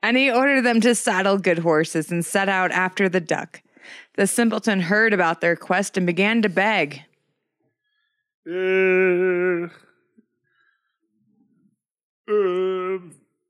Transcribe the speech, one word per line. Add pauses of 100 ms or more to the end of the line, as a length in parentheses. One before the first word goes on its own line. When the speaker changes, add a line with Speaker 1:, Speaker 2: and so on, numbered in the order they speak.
Speaker 1:
And
he
ordered
them
to
saddle
good
horses
and
set
out
after
the
duck. (540)
The
simpleton
heard
about
their
quest
and
began
to
beg. (1400)
Speaker 2:
Uh, (2500)
um, (380)